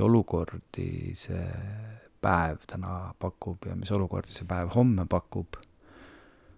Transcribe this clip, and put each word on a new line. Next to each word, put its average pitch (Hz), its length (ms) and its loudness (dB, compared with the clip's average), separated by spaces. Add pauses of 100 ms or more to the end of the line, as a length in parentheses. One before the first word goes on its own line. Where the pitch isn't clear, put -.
olukordi 87 1160 2
see 90 280 -4 (800)
päev 85 440 2
täna 92 520 -6
pakub 90 480 -6
ja 92 80 -6
mis 92 160 -4
olukordi 95 420 0
see 90 140 -10
päev 90 260 -2
homme 117 320 6
pakub, - 540 -4 (1000)